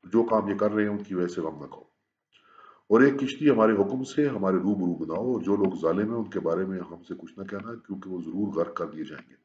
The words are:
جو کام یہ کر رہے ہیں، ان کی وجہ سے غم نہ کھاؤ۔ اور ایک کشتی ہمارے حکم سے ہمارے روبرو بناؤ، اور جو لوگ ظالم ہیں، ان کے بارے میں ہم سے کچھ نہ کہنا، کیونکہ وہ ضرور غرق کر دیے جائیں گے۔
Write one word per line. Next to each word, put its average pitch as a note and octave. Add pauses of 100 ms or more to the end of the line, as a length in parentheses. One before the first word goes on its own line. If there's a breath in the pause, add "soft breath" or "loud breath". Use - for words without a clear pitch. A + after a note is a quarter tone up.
جو G#2+
کام G#2+
یہ G2+
کر G#2
رہے G#2+
ہیں، G#2
ان G#2
کی G2
وجہ F2
سے F2
غم D#2
نہ C#2
کھاؤ۔ - (1040 soft breath)
اور A2+
ایک C#3
کشتی D3
ہمارے A2
حکم G#2
سے D3
ہمارے F#2+
روبرو F2+
بناؤ، G2+
اور G#2
جو G2
لوگ F#2+ (100)
ظالم F2+
ہیں، A#2
ان A2
کے G2+
بارے E2+
میں F#2+ (120)
ہم E2+
سے F2+
کچھ E2
نہ G2
کہنا، G2+ (140)
کیونکہ F#2+
وہ F2+
ضرور F2+
غرق E2+
کر F2
دیے D#2
جائیں C#2+
گے۔ B1